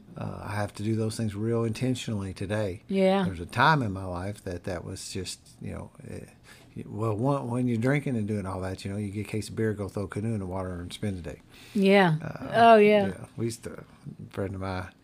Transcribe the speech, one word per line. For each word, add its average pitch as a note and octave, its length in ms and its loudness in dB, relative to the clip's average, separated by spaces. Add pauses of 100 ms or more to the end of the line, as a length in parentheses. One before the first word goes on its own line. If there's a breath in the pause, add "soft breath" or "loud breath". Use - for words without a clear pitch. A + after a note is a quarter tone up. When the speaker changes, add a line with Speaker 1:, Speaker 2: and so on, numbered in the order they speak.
(220)
Speaker 1:
Uh, - 220 -8
I G2+ 120 -8
have G#2 180 -2
to G#2 100 -8
do A2 140 0
those A2 180 -2
things A2 180 -2
real A2+ 300 0
intentionally A2+ 720 -2
today. G2+ 560 -4
Speaker 2:
Yeah. F#3+ 340 2
Speaker 1:
There's F#2 160 -4
a E2+ 60 -6
time C#3+ 360 4
in G#2 120 -2
my F#2+ 100 -6
life F#2 400 -6
that F2+ 220 -8
that F2 180 -6
was - 300 -10
just, - 260 -8 (220)
you G#2 100 -10
know, F2+ 200 -12 (180)
eh, - 160 -12 (640 soft breath)
well, A2 280 -2
one, C3+ 340 0
when B2 200 0
you're A#2 80 2
drinking C3+ 400 0
and G#2 100 -2
doing G#2 180 -2
all F#2 140 -6
that, F#2 240 -6
you G2 80 -4
know, G2 60 -4
you G#2 140 -4
get G#2+ 160 -6
a - 20 -16
case G#2+ 180 -4
of F#2+ 80 -12
beer, A2 160 0
go G2+ 160 -4
throw G2 160 -6
a F#2+ 60 -6
canoe A2 240 -4
in G#2+ 80 -2
the F#2+ 40 -6
water F#2 360 -6
and F2 100 -10
spend G2+ 280 -4
the - 20 -10
day. E2+ 200 -10 (320 loud breath)
Speaker 2:
Yeah. F#3+ 480 6
Speaker 1:
Uh, - 320 -10
Speaker 2:
Oh, A3+ 220 10
yeah. G#3 320 8
Speaker 1:
yeah. F3+ 180 -8 (120)
We A2+ 80 -2
used A2+ 180 -6
to, - 80 -10
a - 140 -14 (480)
friend G2 220 -4
of F#2+ 40 -8
mine, F#2 300 -4 (140 soft breath)